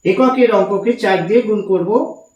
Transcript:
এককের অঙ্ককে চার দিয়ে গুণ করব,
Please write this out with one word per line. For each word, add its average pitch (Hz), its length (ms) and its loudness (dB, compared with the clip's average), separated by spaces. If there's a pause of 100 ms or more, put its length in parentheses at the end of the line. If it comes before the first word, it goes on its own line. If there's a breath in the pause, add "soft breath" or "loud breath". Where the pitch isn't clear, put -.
এককের 247 460 2
অঙ্ককে 196 420 0
চার 190 340 -2
দিয়ে 226 140 2
গুণ 214 260 -4
করব, 190 540 -2 (140)